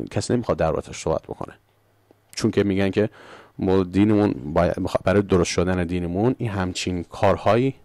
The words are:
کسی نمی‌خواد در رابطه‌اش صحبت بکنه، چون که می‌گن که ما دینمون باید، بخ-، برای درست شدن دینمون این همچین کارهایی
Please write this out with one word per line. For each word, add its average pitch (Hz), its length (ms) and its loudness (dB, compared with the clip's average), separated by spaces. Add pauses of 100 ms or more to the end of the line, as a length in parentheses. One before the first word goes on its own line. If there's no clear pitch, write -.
(120)
کسی - 220 -4
نمی‌خواد 104 240 -2
در 80 140 0
رابطه‌اش - 300 -8
صحبت - 220 -4
بکنه، - 300 -14 (840)
چون 110 160 0
که 98 120 0
می‌گن 98 260 0
که 104 200 0 (500)
ما 95 240 2
دینمون 101 480 4
باید، 82 440 0
بخ-، - 280 -4
برای 95 180 4
درست 92 300 2
شدن 90 320 0
دینمون 90 540 -2
این 120 120 -4
همچین 92 540 -4
کارهایی 104 800 0